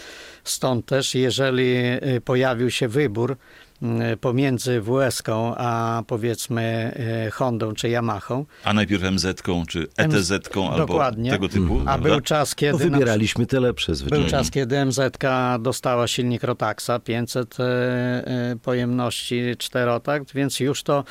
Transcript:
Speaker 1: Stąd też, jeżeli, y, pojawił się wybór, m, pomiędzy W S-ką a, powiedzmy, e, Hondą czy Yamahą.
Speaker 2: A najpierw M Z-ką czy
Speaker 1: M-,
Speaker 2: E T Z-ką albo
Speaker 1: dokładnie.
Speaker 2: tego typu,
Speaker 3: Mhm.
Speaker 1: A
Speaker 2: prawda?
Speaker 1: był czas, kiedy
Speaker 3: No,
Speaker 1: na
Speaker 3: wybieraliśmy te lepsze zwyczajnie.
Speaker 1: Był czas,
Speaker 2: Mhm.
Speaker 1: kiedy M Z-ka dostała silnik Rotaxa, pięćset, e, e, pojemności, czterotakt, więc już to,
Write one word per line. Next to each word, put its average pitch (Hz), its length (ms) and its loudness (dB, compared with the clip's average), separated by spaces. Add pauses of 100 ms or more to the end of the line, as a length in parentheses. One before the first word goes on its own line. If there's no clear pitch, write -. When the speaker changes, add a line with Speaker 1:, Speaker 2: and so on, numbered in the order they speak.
(440)
Speaker 1:
Stąd - 420 -2
też, 135 280 0
jeżeli, 127 600 2 (420)
y, 117 80 -2
pojawił 127 460 2
się 131 180 0
wybór, 120 480 0 (460)
m, 117 180 0 (200)
pomiędzy 127 600 0
W 120 220 2
S-ką 117 540 0
a, 117 500 -2
powiedzmy, 117 560 -2 (640)
e, 104 40 -4
Hondą 110 440 -2
czy 117 140 -4
Yamahą. 117 580 -2 (180)
Speaker 2:
A 104 80 0
najpierw 101 320 2
M 95 140 2
Z-ką 87 480 -2
czy 85 120 -6 (180)
Speaker 1:
M-, 156 140 2
Speaker 2:
E 135 40 4
T 104 80 4
Z-ką 92 480 -2
albo 78 160 2
Speaker 1:
dokładnie. 120 440 0
Speaker 2:
tego 98 180 2
typu, 104 140 2
Speaker 3:
Mhm. 101 260 4
Speaker 1:
A 135 40 4
Speaker 2:
prawda? 131 160 2
Speaker 1:
był 107 120 4
czas, 151 340 0
kiedy 147 180 2
Speaker 3:
No, 131 60 2
Speaker 1:
na 135 60 2
Speaker 3:
wybieraliśmy 117 640 4
te 131 140 2
lepsze 120 340 2
zwyczajnie. 139 300 0
Speaker 1:
Był - 60 0
czas, 139 160 2
Speaker 2:
Mhm. - 60 -4
Speaker 1:
kiedy 139 260 0
M 135 140 2
Z-ka 127 680 0
dostała 120 500 0
silnik 123 340 -2
Rotaxa, 120 480 -2 (140)
pięćset, 120 560 -4
e, 127 40 0
e, 123 960 -2
pojemności, 123 800 -2 (160)
czterotakt, 127 760 -2
więc 139 260 -2
już 131 220 0
to, 143 280 2